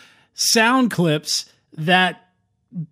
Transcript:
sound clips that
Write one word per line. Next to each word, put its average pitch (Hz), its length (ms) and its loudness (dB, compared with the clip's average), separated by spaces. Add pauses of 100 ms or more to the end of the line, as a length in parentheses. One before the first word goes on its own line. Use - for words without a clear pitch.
(340)
sound 233 580 2
clips 156 540 -2 (280)
that 180 560 0 (640)